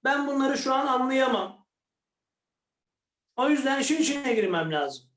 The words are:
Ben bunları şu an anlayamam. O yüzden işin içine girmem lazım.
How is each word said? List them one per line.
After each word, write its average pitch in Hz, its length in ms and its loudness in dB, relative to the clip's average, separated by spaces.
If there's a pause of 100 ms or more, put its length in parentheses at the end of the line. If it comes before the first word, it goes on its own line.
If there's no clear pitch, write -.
Ben 285 240 0
bunları 277 300 0
şu 269 160 -2
an 277 140 0
anlayamam. 254 800 0 (1700)
O 262 140 2
yüzden 269 320 2
işin 311 200 0
içine 277 320 0
girmem 175 380 0
lazım. 143 460 -4